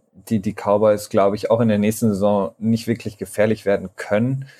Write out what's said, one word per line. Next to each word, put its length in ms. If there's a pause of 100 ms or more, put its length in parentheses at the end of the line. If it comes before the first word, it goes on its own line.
(300)
die, 100
die 140
Cowboys, 560
glaub 240
ich, 160
auch 120
in 60
der 120
nächsten 300
Saison 500
nicht 280
wirklich 300
gefährlich 480
werden 300
können. 500 (140)